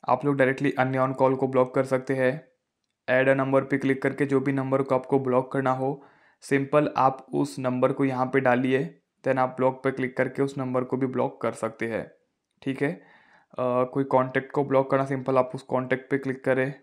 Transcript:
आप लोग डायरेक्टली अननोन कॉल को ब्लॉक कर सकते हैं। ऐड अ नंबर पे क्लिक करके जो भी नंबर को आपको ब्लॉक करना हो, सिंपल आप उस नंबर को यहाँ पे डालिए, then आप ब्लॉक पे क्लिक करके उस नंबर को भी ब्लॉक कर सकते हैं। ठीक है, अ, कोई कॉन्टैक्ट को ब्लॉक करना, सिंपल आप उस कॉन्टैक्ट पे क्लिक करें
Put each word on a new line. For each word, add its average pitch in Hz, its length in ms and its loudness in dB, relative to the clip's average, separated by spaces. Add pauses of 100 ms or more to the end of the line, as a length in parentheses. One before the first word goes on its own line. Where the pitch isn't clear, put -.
आप 123 160 2
लोग 143 120 2
डायरेक्टली 135 360 2
अननोन 131 400 0
कॉल 135 240 2
को 131 120 -2
ब्लॉक 131 260 2
कर 135 100 2
सकते 131 300 -2
हैं। 131 340 -2 (600)
ऐड 131 200 4
अ 135 60 6
नंबर 135 300 2
पे 135 140 -2
क्लिक 135 240 0
करके 139 240 0
जो 135 140 2
भी 139 120 0
नंबर 135 300 0
को 135 120 0
आपको 131 260 0
ब्लॉक 127 320 0
करना 135 180 0
हो, 131 340 -2 (360)
सिंपल 143 560 0
आप 139 380 2
उस 143 240 -2
नंबर 127 340 0
को 139 120 0
यहाँ 127 220 0
पे 127 140 2
डालिए, 131 600 0 (240)
then 131 140 0
आप 127 100 2
ब्लॉक 127 360 -2
पे 135 60 2
क्लिक 131 260 -6
करके 127 260 -2
उस 139 160 -4
नंबर 127 260 -2
को 127 120 -4
भी 131 100 0
ब्लॉक 123 360 -4
कर 117 100 -2
सकते 113 340 -6
हैं। 104 260 -6 (500)
ठीक 135 200 -4
है, 143 120 -2 (640)
अ, 123 260 2
कोई 135 200 -2
कॉन्टैक्ट 131 480 0
को 147 120 0
ब्लॉक 135 260 2
करना, 135 140 2
सिंपल 131 340 0
आप 127 160 2
उस 139 80 -10
कॉन्टैक्ट 127 480 -2
पे 139 80 0
क्लिक 135 260 -6
करें 131 380 0